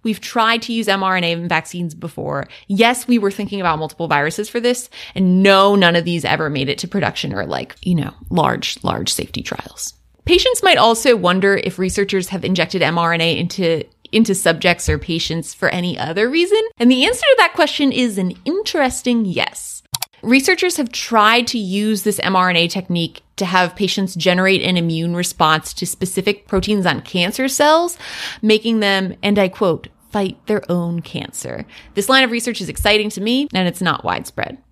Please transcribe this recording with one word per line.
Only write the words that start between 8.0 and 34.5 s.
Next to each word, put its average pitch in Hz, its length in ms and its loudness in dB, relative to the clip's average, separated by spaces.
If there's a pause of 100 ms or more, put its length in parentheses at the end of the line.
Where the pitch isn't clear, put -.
large, - 540 0
large - 280 -4
safety - 300 -6
trials. - 540 -12 (300)
Patients 359 360 2
might 370 160 4
also 233 380 4
wonder 185 480 2
if 185 160 -6
researchers 190 500 -2
have 180 160 -6
injected 175 380 0
M 165 160 0
R 170 140 2
N 165 80 0
A 165 160 0
into, 170 460 -2 (280)
into 214 240 4
subjects 175 520 2
or 156 120 -2
patients 165 560 -6
for - 140 -2
any 180 280 -4
other 196 320 -2
reason. 359 320 2 (160)
And 240 140 6
the 254 140 4
answer 480 160 0
to 571 180 6
that 339 140 4
question 294 380 2
is 226 280 0
an 180 140 -2 (120)
interesting 262 800 0
yes. - 560 -6 (420)
Researchers 339 540 2
have 269 140 -4
tried 226 560 2
to 240 120 -4
use 202 440 -2
this 202 200 0
M 190 120 0
R 180 140 4
N 180 60 0
A 170 120 2
technique 170 540 -4 (140)
to 196 100 -4
have 175 300 2
patients 185 400 -2
generate 185 480 2
an 180 140 0
immune 170 380 -2
response 160 580 0
to - 120 -6
specific 190 600 -4
proteins 196 380 0
on 160 160 0
cancer 202 460 -2
cells, 311 500 2 (440)
making 220 380 2
them, 196 420 0
and 208 160 2
I 190 120 2
quote, 180 400 -2 (200)
"fight 202 380 -4
their 214 240 -2
own 170 300 -2
cancer." - 640 -12 (280)
This 202 160 -4
line 262 140 4
of 240 80 0
research 233 300 -4
is 170 80 -8
exciting 208 420 0
to 190 100 -10
me, 247 320 0
and 185 140 0
it's 175 140 -4
not 170 240 -2
widespread. - 520 -4 (140)